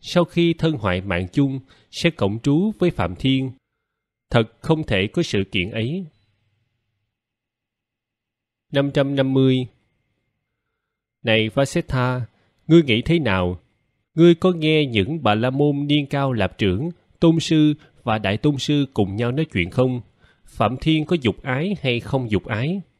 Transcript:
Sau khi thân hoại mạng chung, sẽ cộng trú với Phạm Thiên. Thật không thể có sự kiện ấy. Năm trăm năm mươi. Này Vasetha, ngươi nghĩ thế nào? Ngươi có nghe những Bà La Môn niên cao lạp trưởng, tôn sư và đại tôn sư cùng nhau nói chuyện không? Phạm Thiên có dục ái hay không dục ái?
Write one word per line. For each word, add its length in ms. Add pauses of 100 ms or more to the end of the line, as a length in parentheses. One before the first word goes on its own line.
Sau 240
khi 300
thân 180
hoại 280
mạng 320
chung, 280 (300)
sẽ 200
cộng 320
trú 360
với 120
Phạm 260
Thiên. 340 (800)
Thật 120 (180)
không 220
thể 240
có 160
sự 300
kiện 180
ấy. 340 (2750)
Năm 180
trăm 240
năm 200
mươi. 320 (1600)
Này 240
Vasetha, 760 (400)
ngươi 160
nghĩ 200
thế 160
nào? 420 (540)
Ngươi 200
có 180
nghe 340
những 360
Bà 120
La 160
Môn 360
niên 200
cao 260
lạp 260
trưởng, 320 (300)
tôn 200
sư 340 (280)
và 160
đại 180
tôn 220
sư 360
cùng 220
nhau 160
nói 200
chuyện 180
không? 300 (460)
Phạm 340
Thiên 260
có 140
dục 220
ái 380
hay 200
không 300
dục 140
ái? 360 (200)